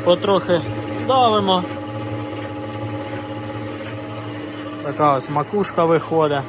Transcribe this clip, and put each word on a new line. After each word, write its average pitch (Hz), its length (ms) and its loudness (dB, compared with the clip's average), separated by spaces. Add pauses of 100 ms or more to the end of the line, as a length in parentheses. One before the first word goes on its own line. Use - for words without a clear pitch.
Потрохи 175 580 4 (460)
давимо. 214 560 4 (3250)
Така 147 300 4
ось 131 160 0
макушка 170 560 0
виходить. 160 640 4